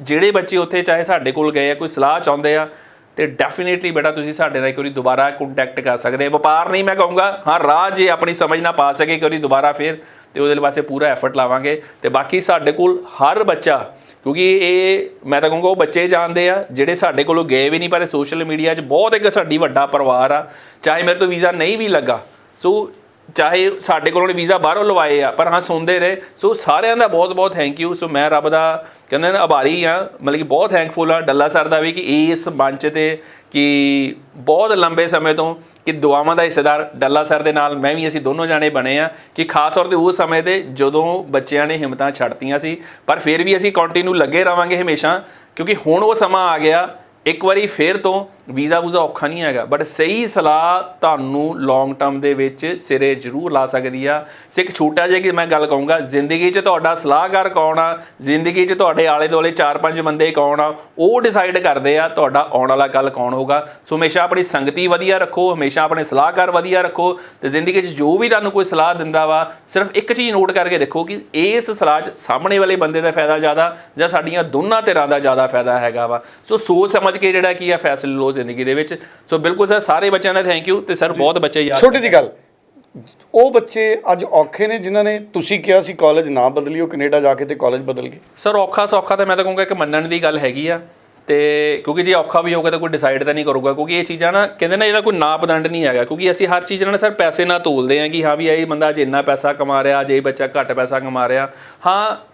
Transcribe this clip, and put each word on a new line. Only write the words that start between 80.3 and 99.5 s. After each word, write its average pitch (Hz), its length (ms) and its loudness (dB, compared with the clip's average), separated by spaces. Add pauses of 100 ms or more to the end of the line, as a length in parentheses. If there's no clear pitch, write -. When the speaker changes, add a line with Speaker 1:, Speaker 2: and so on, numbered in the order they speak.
Speaker 1:
ਦਾ 190 80 2
thank 175 280 0
you। 196 160 2
ਤੇ 190 100 -4
ਸਰ - 160 0
ਬਹੁਤ 175 280 0
ਬੱਚੇ 151 220 0
ਯਾਦ 143 180 -2
Speaker 2:
ਛੋਟੀ 254 200 6
ਜਿਹੀ 233 140 0
ਗੱਲ, 135 160 6 (1080)
ਉਹ 247 160 6
ਬੱਚੇ 226 320 0 (280)
ਅੱਜ 175 140 0
ਔਖੇ 170 420 0
ਨੇ 220 120 -4
ਜਿਨ੍ਹਾਂ 196 240 0
ਨੇ 208 140 0 (160)
ਤੁਸੀਂ 180 260 -2
ਕਿਹਾ 190 220 4
ਸੀ 190 120 -8
ਕਾਲਜ 160 360 2
ਨਾ 127 200 2
ਬਦਲਿਓ, 147 380 -2
ਕੈਨੇਡਾ 147 320 0
ਜਾ 139 140 4
ਕੇ 135 120 -4
ਤੇ 143 100 -6
ਕਾਲਜ 131 260 -2
ਬਦਲ 127 260 -8
ਗਏ। 127 120 -18 (180)
Speaker 1:
ਸਰ 208 180 -4
ਔਖਾ 202 300 0
ਸੌਖਾ 202 300 0
ਤਾਂ 196 100 0
ਮੈਂ 185 120 0
ਤਾਂ 190 60 0
ਕਹੂੰਗਾ 190 200 -2
ਇੱਕ 185 100 -4
ਮੰਨਣ 156 340 -2
ਦੀ 170 160 -2
ਗੱਲ 156 160 0
ਹੈਗੀ 139 280 -4
ਆ, 170 120 -4 (480)
ਤੇ 147 100 2 (480)
ਕਿਉਂਕਿ 160 180 -2
ਜੇ 185 100 2
ਔਖਾ 165 280 2
ਵੀ 170 120 -2
ਹੋਊਗਾ 165 180 0
ਤਾਂ 165 80 -4
ਕੋਈ 165 100 -4
ਡਿਸਾਈਡ 135 340 0
ਤਾਂ 147 100 0
ਨਹੀਂ 151 120 -4
ਕਰੂਗਾ, 135 280 0
ਕਿਉਂਕਿ 160 260 -2
ਇਹ 175 40 -2
ਚੀਜ਼ਾਂ 170 300 -2
ਨਾ 202 140 2
ਕਹਿੰਦੇ 180 300 -2
ਨਾ 214 80 2
ਇਹਦਾ 214 160 2
ਕੋਈ 208 160 0
ਨਾਪਦੰਡ 160 500 0
ਨਹੀਂ 165 180 -2
ਹੈਗਾ, 123 180 2
ਕਿਉਂਕਿ 165 280 -2
ਅਸੀਂ 185 160 0
ਹਰ 180 140 0
ਚੀਜ਼ 190 220 -4
ਨਾਲ 196 140 0
ਸਰ 208 140 0 (120)
ਪੈਸੇ 170 220 0
ਨਾਲ 175 140 0
ਤੋਲਦੇ 139 400 0
ਹਾਂ 151 100 -2
ਕਿ 160 140 -2
ਹਾਂ 147 140 0
ਵੀ 165 100 -2
ਇਹ 160 200 0
ਬੰਦਾ 156 220 0
ਅੱਜ 151 100 -2
ਇੰਨਾ 139 220 0
ਪੈਸਾ 139 320 0